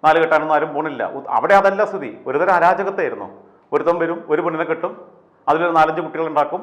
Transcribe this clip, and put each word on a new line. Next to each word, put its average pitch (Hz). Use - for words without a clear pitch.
നാല് 156
കെട്ടാനൊന്നും 156
ആരും 147
പോണില്ല. 143
ഉ-, 135
അവിടെ 170
അതല്ല 196
സ്ഥിതി, 151
ഒരുതരം 165
അരാജകത്വമായിരുന്നു. 175
ഒരുത്തൻ 156
വരും, 165
ഒരു 151
പെണ്ണിനെ 160
കെട്ടും, 175
അതിലൊരു 165
നാലഞ്ച് 160
കുട്ടികളുണ്ടാക്കും 156